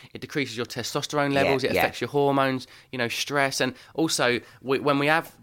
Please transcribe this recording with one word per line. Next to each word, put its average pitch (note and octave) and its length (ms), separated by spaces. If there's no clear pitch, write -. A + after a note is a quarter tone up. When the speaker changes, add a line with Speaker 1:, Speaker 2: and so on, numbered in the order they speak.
Speaker 1:
it - 80
decreases B2 360
your A#2+ 100
testosterone C#3+ 680
Speaker 2:
Yeah, C#3 100
Speaker 1:
levels, C3+ 200
it A#2+ 100
Speaker 2:
yeah. F2+ 80
Speaker 1:
affects A#2 200
your A#2+ 80
hormones, C#3 580
you B2+ 80
know, A#2+ 80
stress. C#3 540
And B2+ 120
also, C#3 460
we, C3 180
when C#3 200
we C#3+ 80
have D#3 240